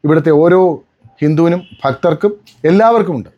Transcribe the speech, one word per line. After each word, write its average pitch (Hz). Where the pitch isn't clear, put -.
ഇവിടുത്തെ 156
ഓരോ 180
ഹിന്ദുവിനും 165
ഭക്തർക്കും 156
എല്ലാവർക്കുമുണ്ട്. 190